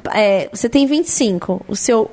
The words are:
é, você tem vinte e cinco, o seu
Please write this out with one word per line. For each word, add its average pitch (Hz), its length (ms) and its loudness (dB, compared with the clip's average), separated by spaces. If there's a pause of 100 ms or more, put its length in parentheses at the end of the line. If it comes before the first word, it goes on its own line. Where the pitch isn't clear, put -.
(140)
é, 196 380 2
você - 160 -4
tem 277 180 4
vinte 302 200 0
e - 40 -2
cinco, 185 560 -2
o - 80 -8
seu 220 380 0